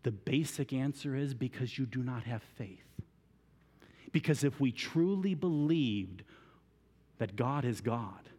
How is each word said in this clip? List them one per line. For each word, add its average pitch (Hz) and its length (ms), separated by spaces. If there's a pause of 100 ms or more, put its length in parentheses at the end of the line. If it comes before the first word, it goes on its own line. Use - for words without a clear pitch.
The 123 80
basic 135 600
answer 139 420
is 139 180
because 123 440
you 135 80
do 123 160
not 123 220
have 117 180 (160)
faith. 95 300 (1200)
Because 151 320
if 143 160
we 131 120
truly 185 640
believed 147 920 (920)
that 104 180
God 127 300
is 110 160
God 107 580